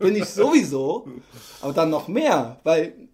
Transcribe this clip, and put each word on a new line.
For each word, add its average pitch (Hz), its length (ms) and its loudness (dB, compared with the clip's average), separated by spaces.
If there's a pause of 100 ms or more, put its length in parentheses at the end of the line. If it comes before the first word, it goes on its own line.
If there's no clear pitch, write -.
Bin 208 160 2
ich 208 80 -2
sowieso, 196 800 0 (540)
aber 139 140 -6
dann 160 160 2
noch 151 180 -4
mehr, 180 560 0
weil 160 300 0 (200)